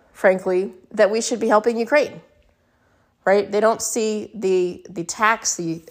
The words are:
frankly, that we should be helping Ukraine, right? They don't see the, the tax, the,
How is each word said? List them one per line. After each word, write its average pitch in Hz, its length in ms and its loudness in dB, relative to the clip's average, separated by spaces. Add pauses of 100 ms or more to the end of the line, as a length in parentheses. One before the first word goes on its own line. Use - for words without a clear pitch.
(120)
frankly, 190 600 0 (200)
that 208 180 4
we 226 100 0
should 226 180 -4
be 220 100 -2
helping 220 280 2
Ukraine, 233 460 0 (1040)
right? 196 260 2
They 208 80 0
don't 220 220 2
see 214 500 -4
the, 185 560 -2
the 175 160 -10
tax, 220 520 -2
the, 165 340 -6